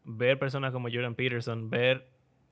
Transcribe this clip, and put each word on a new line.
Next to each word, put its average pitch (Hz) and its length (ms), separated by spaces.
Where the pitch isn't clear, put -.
ver 123 340
personas 135 340
como 123 180
Jordan 120 240
Peterson, 117 560
ver 127 380